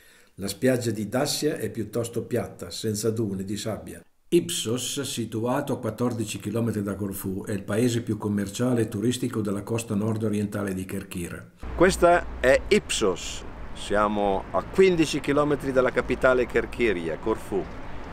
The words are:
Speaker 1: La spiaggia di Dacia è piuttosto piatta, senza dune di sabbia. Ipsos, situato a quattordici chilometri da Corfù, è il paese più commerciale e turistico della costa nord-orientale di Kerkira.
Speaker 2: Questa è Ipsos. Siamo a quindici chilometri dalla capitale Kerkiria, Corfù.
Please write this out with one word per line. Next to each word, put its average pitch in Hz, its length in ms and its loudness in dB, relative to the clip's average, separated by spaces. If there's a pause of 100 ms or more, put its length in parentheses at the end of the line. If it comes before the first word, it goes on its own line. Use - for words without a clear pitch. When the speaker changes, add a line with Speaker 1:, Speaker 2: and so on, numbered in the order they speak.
(400)
Speaker 1:
La 98 80 -6
spiaggia 117 440 2
di 104 180 -4
Dacia 147 480 0
è 110 120 -4
piuttosto 110 540 -4
piatta, 98 480 -4
senza 110 400 -2
dune 98 320 -2
di 104 140 -6
sabbia. 92 440 -8 (280)
Ipsos, 143 720 0
situato 120 720 -2
a 117 60 -4
quattordici 110 600 -4
chilometri 107 420 -2
da 98 140 -2
Corfù, 95 480 -4
è - 80 -6
il 95 120 -4
paese 117 380 2
più 107 160 -2
commerciale 107 640 0
e 107 40 -2
turistico 113 540 0
della 101 220 -2
costa 110 320 -2
nord-orientale 104 760 0
di 92 120 -4
Kerkira. 92 600 -8 (300)
Speaker 2:
Questa 175 640 4
è 135 300 6
Ipsos. - 760 0 (300)
Siamo 101 800 2
a 92 120 0
quindici 170 560 4
chilometri 143 540 0
dalla 127 180 6
capitale 127 540 4
Kerkiria, 104 720 0
Corfù. 107 440 -2 (520)